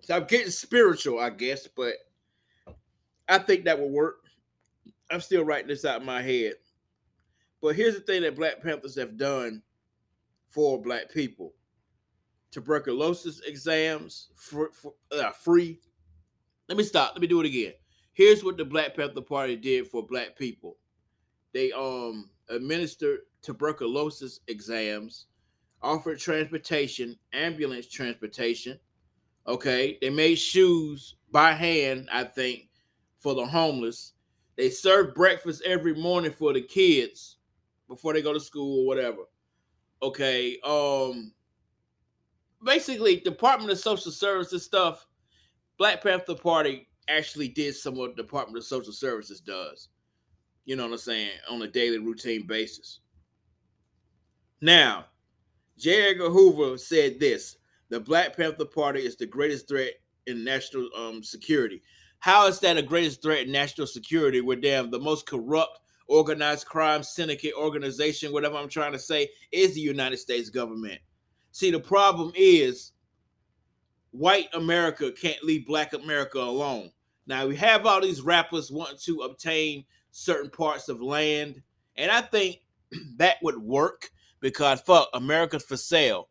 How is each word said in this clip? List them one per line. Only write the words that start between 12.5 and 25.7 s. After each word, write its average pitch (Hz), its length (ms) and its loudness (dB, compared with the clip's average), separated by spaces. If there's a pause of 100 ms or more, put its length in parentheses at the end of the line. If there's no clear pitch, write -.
Tuberculosis 147 960 -2
exams 156 920 -4
for, 151 360 -6
for, - 220 -20 (180)
uh, 131 200 -2
free. 170 480 2 (880)
Let 196 80 -4
me 208 80 2
stop. 147 300 0
Let 175 60 -8
me 175 60 0
do 170 140 2
it 156 60 0
again. 120 260 -4 (400)
Here's 208 320 8
what 180 120 -4
the 165 80 -4
Black 143 320 -2
Panther 143 240 -6
Party 131 360 -4
did 123 320 -2
for 113 180 -8
Black 120 300 -8
people. 110 400 -12 (760)
They, 131 200 -2
um, 123 580 -8 (180)
administered 143 720 -4 (200)
tuberculosis 143 1080 -6
exams, 107 760 -8 (560)